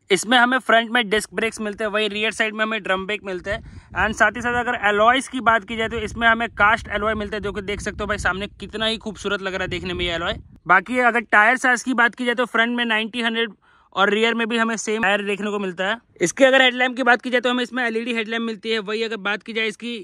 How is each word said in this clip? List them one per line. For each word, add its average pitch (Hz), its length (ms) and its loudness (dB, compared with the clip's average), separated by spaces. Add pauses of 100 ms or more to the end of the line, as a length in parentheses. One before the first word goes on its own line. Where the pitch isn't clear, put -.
इसमें 208 280 2
हमें 247 220 4
front 226 320 2
में 233 180 0
disc 208 240 -2
brakes 220 280 -4
मिलते 208 220 -6
हैं, 214 80 -2
वहीं 214 180 0
rear 214 220 -2
side 214 240 -2
में 220 100 -2
हमें 220 180 -4
drum 190 220 0
brake 202 180 -6
मिलते 190 280 -8
हैं। - 300 -10 (160)
And 208 180 0
साथ 214 160 4
ही 233 100 -8
साथ 240 180 0
अगर 240 160 -2 (140)
alloys 226 400 4
की 254 120 -6
बात 226 240 2
की 233 100 -8
जाए 220 140 -2
तो 226 100 -6
इसमें 220 280 -2
हमें 226 220 2
cast 214 400 2
alloy 208 260 -2
मिलता 208 220 -6
है, 196 60 -8
जो 202 80 -6
कि 196 120 -8
देख 196 180 -6
सकते 208 220 -6
हो 208 40 -6
भाई 202 120 -2
सामने 190 280 -2 (120)
कितना 214 260 -6
ही 220 120 0
खूबसूरत 196 440 -6
लग 190 120 -4
रहा 185 100 -4
है 180 60 -6
देखने 180 240 -6
में 175 120 -4
ये 175 60 -2
alloy। 170 280 -4 (280)
बाकी 190 340 4
अगर 233 200 4
टायर 220 360 4
size 247 260 2
की 254 100 -2
बात 233 220 2
की 247 100 -6
जाए 240 100 0
तो 247 100 0
front 233 320 0
में 240 80 -2
नाइंटी 226 360 -2
हंड्रेड 226 320 -2 (420)
और 196 140 4
rear 220 240 2
में 233 140 0
भी 233 100 0
हमें 226 200 0
same 220 260 -2
tire 202 200 2
देखने 202 280 -4
को 208 80 -4
मिलता 185 280 -4
है। 220 100 -2 (240)
इसके 175 240 2
अगर 262 160 6
headlamp 254 360 2
की 262 60 -2
बात 240 180 4
की 254 80 -8
जाए 240 120 0
तो 254 80 0
हमें 247 140 -2
इसमें 247 200 -4
LED 233 300 -4
headlamp 226 320 -4
मिलती 226 240 -8
है। 226 100 0
वही 214 240 -4
अगर 226 140 -6
बात 202 260 -6
की 226 100 -12
जाए 220 140 -2
इसकी 233 260 -8 (100)